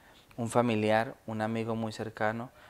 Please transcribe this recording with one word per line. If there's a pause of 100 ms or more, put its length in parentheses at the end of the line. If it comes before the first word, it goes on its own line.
(360)
un
familiar, (120)
un
amigo
muy
cercano, (200)